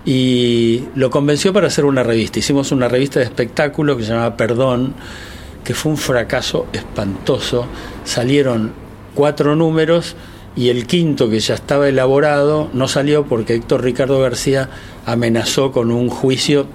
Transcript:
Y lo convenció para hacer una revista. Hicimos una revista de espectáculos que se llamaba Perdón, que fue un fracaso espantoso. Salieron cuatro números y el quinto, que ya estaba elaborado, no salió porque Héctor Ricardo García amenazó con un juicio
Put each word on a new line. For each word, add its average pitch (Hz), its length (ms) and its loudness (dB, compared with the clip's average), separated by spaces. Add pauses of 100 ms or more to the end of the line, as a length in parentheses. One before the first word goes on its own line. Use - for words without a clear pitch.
Y 123 800 2 (100)
lo 131 160 2
convenció 147 420 2
para 190 140 4
hacer - 180 0
una 135 160 4
revista. 113 380 0
Hicimos 139 320 0
una 127 160 2
revista 135 320 2
de 127 60 2
espectáculos 143 720 0
que 113 80 -4
se 107 40 -6
llamaba 117 280 0
Perdón, 123 580 0 (680)
que - 120 -4
fue 156 160 -2
un 147 80 -2
fracaso 127 760 -2
espantoso. 120 920 -4 (380)
Salieron 123 680 0 (420)
cuatro 147 420 2
números 160 600 2 (380)
y 123 140 0
el 123 180 2
quinto, 147 440 2
que 110 100 2
ya 110 140 0
estaba 143 340 2
elaborado, 143 840 2
no 127 160 0
salió 147 360 2
porque 117 300 0
Héctor 120 300 0
Ricardo 135 340 2
García 131 500 0 (360)
amenazó 117 680 0
con 117 200 0
un 120 180 0
juicio 135 640 0